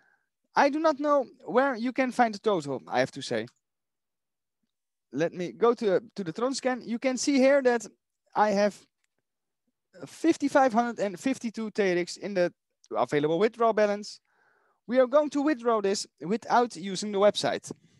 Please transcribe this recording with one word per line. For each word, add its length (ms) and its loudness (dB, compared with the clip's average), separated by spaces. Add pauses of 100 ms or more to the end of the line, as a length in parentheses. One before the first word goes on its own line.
(560)
I 140 6
do 100 -4
not 200 0
know 280 0 (180)
where 300 0
you 160 -6
can 200 -2
find 220 2
the 60 -8
total, 480 -2
I 120 0
have 120 2
to 100 -12
say. 260 -4 (1700)
Let 200 -4
me 200 -8
go 220 2
to, 260 0 (140)
to 80 -6
the 100 -8
Tron 200 -4
scan. 300 -4
You 160 -6
can 180 -2
see 200 0
here 240 4
that 240 2 (500)
I 140 2
have 280 0 (1300)
fifty-five 680 0
hundred 260 -2
and 200 -4
fifty-two 520 -6
T 100 -2
R 160 2
X 200 -6
in 160 -10
the 200 0 (380)
available 480 2
withdrawal 340 2
balance. 460 -2 (640)
We 140 0
are 80 6
going 240 2
to 100 -2
withdraw 400 0
this 240 -2 (160)
without 540 0
using 360 -8
the 80 -2
website. 520 0 (280)